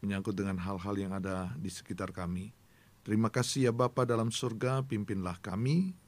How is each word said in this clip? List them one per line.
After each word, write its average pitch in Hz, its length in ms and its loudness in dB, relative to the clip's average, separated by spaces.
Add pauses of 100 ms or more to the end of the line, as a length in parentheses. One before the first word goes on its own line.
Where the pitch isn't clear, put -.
menyangkut 98 320 0
dengan 95 240 0
hal-hal 95 340 -2
yang 98 220 -2
ada 92 400 -2
di 101 160 -6
sekitar 92 400 -8
kami. 92 400 -6 (500)
Terima 107 240 4
kasih 123 400 2
ya 113 80 4
Bapa 123 320 4
dalam 113 240 2
surga, 127 560 0
pimpinlah 98 560 -2
kami 139 480 2 (160)